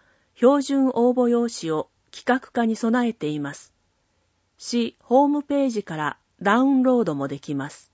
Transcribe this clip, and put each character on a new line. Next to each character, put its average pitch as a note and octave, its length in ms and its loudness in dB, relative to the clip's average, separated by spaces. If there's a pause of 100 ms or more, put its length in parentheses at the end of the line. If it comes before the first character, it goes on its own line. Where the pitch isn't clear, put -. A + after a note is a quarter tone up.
(360)
標 C#4 260 4
準 C4+ 320 0
応 B3 180 2
募 B3 160 2
用 A#3+ 200 0
紙 D#3+ 240 -6
を - 180 -4 (220)
企 B3+ 300 -2
画 - 100 -20
課 A#3 120 -2
に A3 120 -2
備 A#3+ 320 0
え A3 40 -4
て - 140 -8
い D3+ 140 -4
ま C#3+ 140 -8
す。 - 180 -20 (840)
市 - 440 -4
ホ C4+ 240 2
ー C#4+ 40 2
ム D4 140 0
ペ C#4+ 240 0
ー B3+ 40 0
ジ G#3 120 -4
か D#3+ 140 -10
ら D3+ 220 -4 (220)
ダ G3+ 180 2
ウ C4 80 2
ン C4 180 4
ロ B3+ 160 4
ー A3 40 2
ド D#3 120 -2
も C#3 100 -4
で C#3 140 -8
き C#3+ 160 -6
ま C#3 140 -6
す。 - 240 -20